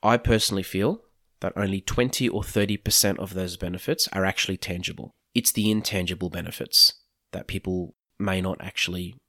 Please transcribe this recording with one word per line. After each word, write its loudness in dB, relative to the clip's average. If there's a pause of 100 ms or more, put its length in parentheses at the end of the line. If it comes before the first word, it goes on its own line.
I 6
personally 2
feel -2 (340)
that -4
only 0
twenty 0
or -2
thirty 0
percent 2
of -8
those -4
benefits -2
are 0
actually 0
tangible. -8 (180)
It's 2
the 2
intangible -2
benefits 2 (380)
that -10
people -4 (240)
may 0
not -2
actually -6 (140)